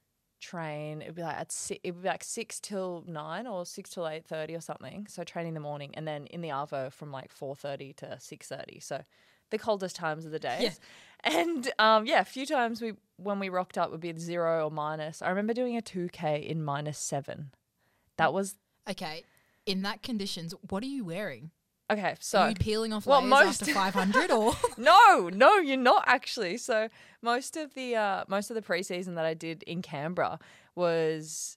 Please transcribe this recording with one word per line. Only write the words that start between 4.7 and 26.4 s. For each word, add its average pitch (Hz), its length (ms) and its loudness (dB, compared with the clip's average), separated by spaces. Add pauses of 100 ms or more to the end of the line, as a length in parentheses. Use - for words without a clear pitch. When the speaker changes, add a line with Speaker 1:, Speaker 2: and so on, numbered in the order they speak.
Speaker 1:
So 170 160 -12
training 170 240 -8
in 160 60 -6
the 156 60 -8
morning, 147 340 -10
and 156 120 -10
then 147 200 -8
in - 140 -12
the 165 100 -8
arvo 135 420 -6
from, 147 200 -16
like, 131 200 -12
four 139 240 -10
thirty 139 380 -10
to - 260 -14
six - 280 -18
thirty. - 320 -14
So 147 220 -10 (480)
the 220 80 -4
coldest 208 380 -4
times 160 280 -6
of 151 80 -12
the 156 80 -6
day. 127 200 -4
Speaker 2:
Yeah. 226 100 0 (540)
Speaker 1:
And, 320 540 0
um, 220 280 6
yeah, 262 140 4
a 190 40 4
few 262 220 -8
times 240 360 0
we, 220 100 -4 (240)
when 202 220 -4
we 196 100 -4
rocked 185 300 -4
up, 170 120 0
would 160 100 -10
be 170 100 -6
at 165 80 -8
zero 165 480 0
or 151 40 -2
minus. 156 520 -6
I - 60 -2
remember 208 260 0
doing 240 220 -2
a 226 60 -4
two 180 300 -6
K 151 280 -2
in 160 240 -6
minus 147 340 -4
seven. 143 520 -8 (680)
That 156 160 4
was 190 240 -4 (320)
Speaker 2:
Okay. 170 360 -10 (400)
In 190 180 -2
that 202 200 -6
conditions, 196 520 -6 (140)
what 196 160 -4
are - 20 -6
you 269 180 -6
wearing? 165 460 -8 (400)
Speaker 1:
Okay, 196 300 0
so - 200 0
Speaker 2:
Are 175 80 6
you 226 80 0
peeling 214 360 -2
off 214 140 -4
Speaker 1:
Well, 269 140 8
Speaker 2:
layers 254 100 2
Speaker 1:
most 285 320 8
Speaker 2:
after 294 120 -2
five 190 200 2
hundred 202 380 4
or? 226 220 4 (120)
Speaker 1:
<laughs> - 100 -2
No, 311 560 10
no, 269 260 10
you're 269 180 2
not 254 300 6
actually. 240 520 0